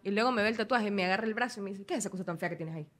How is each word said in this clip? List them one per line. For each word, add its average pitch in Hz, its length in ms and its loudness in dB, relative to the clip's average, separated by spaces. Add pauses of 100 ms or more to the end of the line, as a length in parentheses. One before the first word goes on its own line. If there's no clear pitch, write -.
Y 196 80 -6
luego 220 220 4
me 233 100 2
ve 208 60 4
el 226 80 2
tatuaje, 220 340 2
me 196 140 2
agarra 190 220 2
el 220 80 0
brazo 240 260 -2
y - 40 -4
me 196 60 -6
dice, 196 140 -8
¿Qué 359 100 -6
es 302 60 0
esa 202 100 -2
cosa 185 140 -6
tan 170 140 -4
fea 175 120 -2
que 170 60 -6
tienes 160 180 -8
ahí?. 156 140 -8 (120)